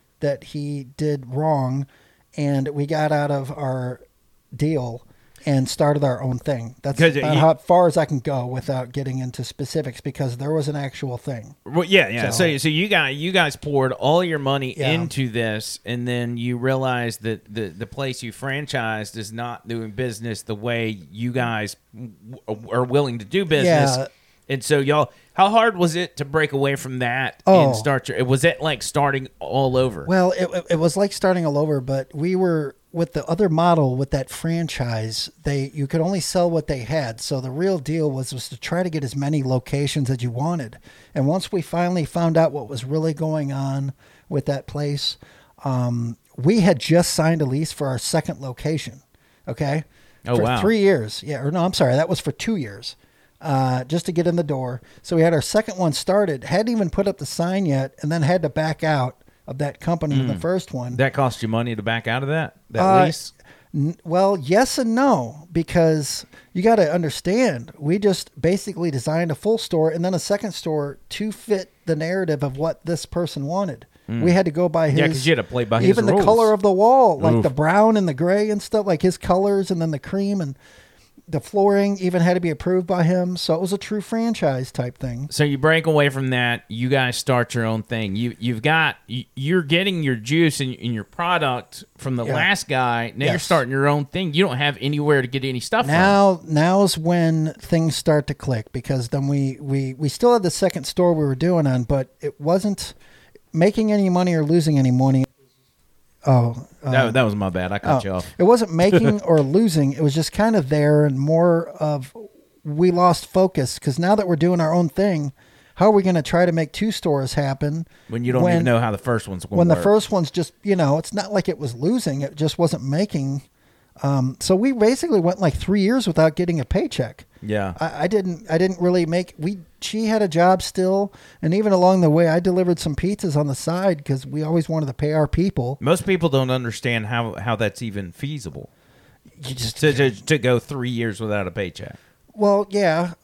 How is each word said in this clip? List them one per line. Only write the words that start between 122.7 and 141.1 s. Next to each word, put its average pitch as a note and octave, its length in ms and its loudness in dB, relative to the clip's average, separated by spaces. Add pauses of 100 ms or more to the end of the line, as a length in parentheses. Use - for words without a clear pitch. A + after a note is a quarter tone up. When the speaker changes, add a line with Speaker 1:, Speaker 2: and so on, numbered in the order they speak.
Speaker 1:
making. C#3 600 -2 (600)
Um, C3 380 0
so - 140 2
we B3 180 2
basically A#3 480 2
went, F3 200 0
like, E3 140 2
three G3+ 260 0
years A3+ 260 2
without D#3+ 300 2
getting E3+ 240 0
a A#2+ 60 -4
paycheck. - 580 -4 (160)
Speaker 2:
Yeah. G#2 400 -2
Speaker 1:
I, D#3+ 240 -4
I - 40 2
didn't, F#3 420 -2
I E3 80 2
didn't F#3 200 0
really F3+ 280 2
make, F3 320 -2
we, F#3 220 -4 (200)
she A3 240 -4
had G#3+ 160 2
a G3+ 80 2
job F3 320 4
still, G3 540 -2 (260)
and D#3+ 140 0
even G#3+ 180 2
along F#3 300 6
the D#3 80 6
way, E3 180 6
I D#3+ 100 4
delivered F3+ 400 2
some D3+ 160 -4
pizzas F3+ 440 -2
on D3 80 2
the C#3 80 -2
side F3 500 -2
'cause C3+ 220 -4
we D3 160 -6
always D#3+ 260 0
wanted D#3 180 -2
to C3 60 -4
pay D3+ 220 -2
our D3+ 120 2
people. C#3+ 540 -2
Speaker 2:
Most D#3+ 240 -2
people E3+ 240 0
don't C3 220 0
understand A#2+ 560 -4
how, A#2 300 -4
how A2 200 -4
that's G#2 240 -4
even G2+ 320 -8
feasible. C#3 560 -12 (760)
Speaker 1:
You C3 120 -10
just A#2 240 -8
Speaker 2:
To, D3 160 4
to, C3+ 160 2
to A2+ 280 -2
go A#2+ 200 2
three B2+ 320 -8
years A#2 280 -4